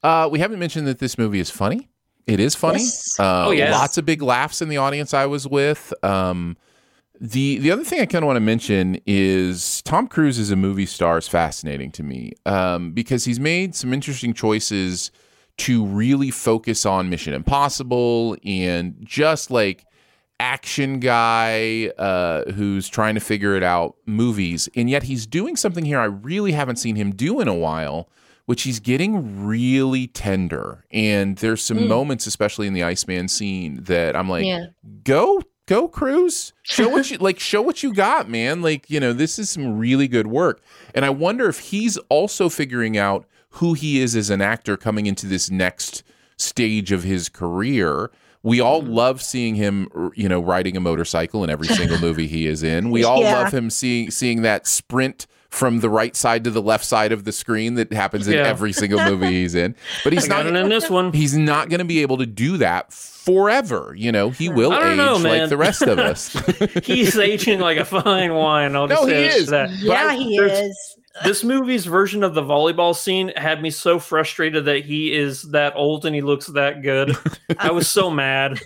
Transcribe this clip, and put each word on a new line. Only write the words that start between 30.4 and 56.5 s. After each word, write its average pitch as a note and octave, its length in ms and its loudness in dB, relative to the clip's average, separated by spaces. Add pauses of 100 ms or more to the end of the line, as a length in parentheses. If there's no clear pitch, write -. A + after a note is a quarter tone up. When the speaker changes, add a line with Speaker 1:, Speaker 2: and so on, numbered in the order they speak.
Speaker 1:
And G2+ 460 0
there's A2+ 260 -2
some A2+ 160 -2
Speaker 2:
Mm. A2 100 2
Speaker 1:
moments, B2 380 0
especially G#2 400 -2
in G2 80 -2
the F2 80 0
Iceman F2+ 460 -4
scene, F#2 560 -6
that E2+ 320 2
I'm F#2 120 -2
like, F2+ 160 -2
Speaker 2:
Yeah. F3 220 -4 (380)
Speaker 1:
"Go, A3+ 360 4 (260)
go, B3 220 2
Cruise. E4 640 0 (100)
Show - 260 0
what C4+ 220 0
you, C#4 80 -8
Speaker 2:
<laughs> - 20 -4
Speaker 1:
like, F#3+ 180 0
show - 240 0
what D4 220 -2
you B3+ 100 -2
got, G3+ 340 2
man." A#2+ 320 -2
Like, D#3 300 -2
you D3+ 100 0
know, B2 120 2
this C#3+ 260 -2
is G#3 120 -6
some B2 280 -4
really C3 300 2
good A#2 180 2
work. C#3 340 0 (340)
And C3+ 100 2
I C#3 60 2
wonder F#3+ 380 0
if D#3 120 -2
he's G#3 360 -2 (120)
also F3 400 2
figuring B2 500 -2
out G2+ 260 0 (340)
who E3+ 160 2
he C#3+ 260 0
is A#2+ 160 2
as G#2 140 0
an G2 120 2
actor G#2 340 -2
coming G#2+ 300 -2
into G2 220 -4
this F#2+ 200 -2
next F#2 540 -2 (340)
stage G#2+ 540 -2
of F#2 140 0
his F#2 240 -2
career. F#2 840 -2 (320)
We A#2 180 2
all C#3 220 4
Speaker 2:
Mm-hmm. B2 100 -6
Speaker 1:
love B2+ 300 2
seeing A#2 320 -2
him, G2+ 400 0
r-, E2+ 220 -4
you G2 120 0
know, F2+ 140 2
riding F#2 340 0
a F#2 40 -2
motorcycle E2+ 640 0
in E2+ 60 -2
every D2+ 180 -4
single F2 300 0
Speaker 2:
<laughs> - 20 0
Speaker 1:
movie E2 260 0
he D#2+ 200 -2
is D#2 160 -2
in. E2 280 0
We A#2 140 4
all B2 180 4
Speaker 2:
Yeah. G#3 100 4 (100)
Speaker 1:
love - 120 0
him A#2 160 -2
seeing, A#2+ 400 -2
seeing A#2 320 -2
that G#2+ 240 2
sprint - 600 -2 (240)
from A#2+ 300 0
the A2+ 80 2
right A2 280 2
side A#2 260 2
to A#2+ 80 -2